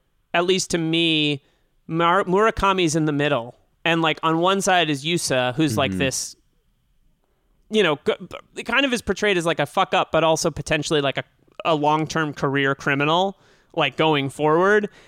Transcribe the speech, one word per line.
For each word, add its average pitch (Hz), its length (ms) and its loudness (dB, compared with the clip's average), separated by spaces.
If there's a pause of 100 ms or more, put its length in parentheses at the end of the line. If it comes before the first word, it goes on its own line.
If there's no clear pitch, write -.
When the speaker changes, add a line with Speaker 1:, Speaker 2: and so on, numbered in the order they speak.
(340)
Speaker 1:
at 175 120 0
least 190 260 -2
to 185 60 0
me, 160 680 0 (440)
Mar-, 170 380 0
Murakami's 190 680 0
in 156 100 0
the 156 80 0
middle? 139 420 -2 (300)
And, 165 160 0
like, 156 220 0
on 160 160 0
one 185 220 2
side 180 280 2
is 139 160 -4
Yusa, 135 500 -2
who's, 151 220 0
like, 135 140 0
Speaker 2:
Mm-hmm. 95 80 -4
Speaker 1:
this, - 360 -4 (1300)
you 214 140 2
know, 151 220 2
g-, - 80 0 (420)
b-, 233 80 -10
kind 254 220 0
of 254 80 -2
is 226 80 -2
portrayed 202 360 0
as, 165 80 -2
like, 165 140 0
a 147 60 0
fuck 190 280 -2
up, 180 180 0
but 156 120 2
also 160 280 0
potentially, 151 500 -2
like, 139 160 -4
a, 131 60 -6 (420)
a 160 100 2
long-term 151 580 0
career 139 420 -2
criminal, 156 640 0 (380)
like, 143 200 0
going 147 340 2
forward. 185 600 2 (180)